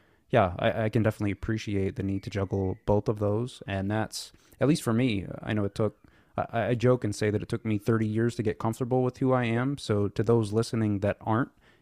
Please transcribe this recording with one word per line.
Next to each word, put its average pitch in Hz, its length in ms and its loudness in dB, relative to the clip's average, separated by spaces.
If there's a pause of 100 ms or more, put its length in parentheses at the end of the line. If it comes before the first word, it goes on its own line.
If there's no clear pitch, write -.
(300)
yeah, 95 280 4
I, 113 260 0
I 110 40 0
can 110 160 2
definitely 107 260 0
appreciate 98 640 -4
the - 80 -6
need 98 220 -4
to 95 60 -10
juggle 98 460 -2 (100)
both 104 220 2
of 107 120 -2
those. 107 480 -2
And 98 220 -2
that's, - 420 -4 (280)
at 127 60 2
least 156 160 2
for 117 100 0
me, 110 340 0 (160)
I - 100 -4
know 104 120 0
it 98 120 -4
took, 107 200 0 (400)
I, 110 340 -2
I 127 40 2
joke 123 300 2
and 104 100 -2
say 107 160 0
that 104 120 0
it - 60 -10
took - 160 -4
me 107 140 0
thirty 110 300 2
years 113 280 0
to 120 60 -2
get 107 160 -2
comfortable 123 460 0
with 123 140 -2
who 131 140 2
I 127 120 2
am. 123 340 0
So 101 300 0
to 113 160 -2
those 110 280 4
listening 110 480 0
that 101 200 0
aren't, 110 300 0 (320)